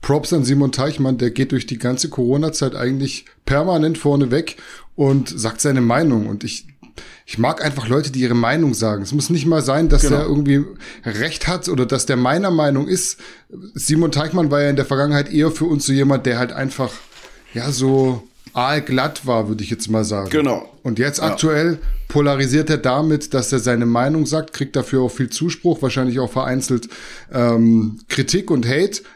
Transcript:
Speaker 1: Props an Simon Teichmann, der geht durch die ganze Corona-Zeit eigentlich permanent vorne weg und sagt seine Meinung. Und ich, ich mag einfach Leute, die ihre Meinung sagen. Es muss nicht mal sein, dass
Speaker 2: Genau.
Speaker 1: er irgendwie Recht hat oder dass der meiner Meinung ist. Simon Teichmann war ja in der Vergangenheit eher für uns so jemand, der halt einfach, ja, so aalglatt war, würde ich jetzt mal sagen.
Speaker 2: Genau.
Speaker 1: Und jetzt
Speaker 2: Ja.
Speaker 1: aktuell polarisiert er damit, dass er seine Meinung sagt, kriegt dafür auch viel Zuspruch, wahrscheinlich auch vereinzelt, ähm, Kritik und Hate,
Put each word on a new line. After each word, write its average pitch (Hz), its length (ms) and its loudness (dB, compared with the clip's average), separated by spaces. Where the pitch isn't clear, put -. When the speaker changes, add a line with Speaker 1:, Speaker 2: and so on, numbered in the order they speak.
Speaker 1:
Props - 300 -2
an 160 120 2
Simon 139 280 2
Teichmann, 135 460 -2
der 123 140 0
geht 135 200 -2
durch 131 140 -2
die 117 140 -8
ganze 127 300 -2
Corona-Zeit 143 640 -2
eigentlich 131 500 -4
permanent 156 520 2
vorne 143 320 2
weg 151 280 -2
und 139 320 2
sagt 110 320 -6
seine 135 220 2
Meinung. 120 460 2
Und 104 160 -8
ich, - 240 -10
ich - 140 -12
mag 139 260 0
einfach 135 220 -4
Leute, 139 240 0
die 131 80 -6
ihre 123 160 2
Meinung 127 400 2
sagen. 104 260 -2
Es 95 100 -8
muss 143 200 0
nicht 156 160 0
mal 160 160 2
sein, 147 260 2
dass 143 140 6
Speaker 2:
Genau. 143 140 4
Speaker 1:
er 147 80 0
irgendwie 143 380 2
Recht 117 440 -4
hat 170 200 -4
oder 131 200 0
dass 131 180 -2
der 135 120 0
meiner 156 340 2
Meinung 147 360 2
ist. - 300 -2
Simon 156 380 2
Teichmann 156 400 0
war 143 100 2
ja 143 80 2
in 143 60 2
der 135 100 0
Vergangenheit 143 480 0
eher 151 160 4
für 156 160 -2
uns 156 220 0
so 139 40 2
jemand, 135 360 4
der 120 100 0
halt 120 140 -2
einfach, 135 400 -4
ja, 123 160 -4
so 131 500 2
aalglatt 139 720 -2
war, 113 240 0
würde 107 140 -4
ich 95 80 -6
jetzt 110 180 -8
mal 110 160 0
sagen. 98 240 -4
Speaker 2:
Genau. 139 420 -2
Speaker 1:
Und 113 160 -4
jetzt 143 180 0
Speaker 2:
Ja. 156 80 -2
Speaker 1:
aktuell 160 540 0
polarisiert 143 640 2
er 151 80 2
damit, 147 560 0
dass 127 180 0
er 131 80 2
seine 120 280 0
Meinung 131 400 2
sagt, - 260 -4
kriegt - 240 -6
dafür 131 240 0
auch 123 100 0
viel 123 180 -4
Zuspruch, 170 520 -2
wahrscheinlich 127 380 0
auch 123 120 -2
vereinzelt, 131 560 -2
ähm, 113 760 4
Kritik 180 440 -2
und 127 140 2
Hate, 160 360 0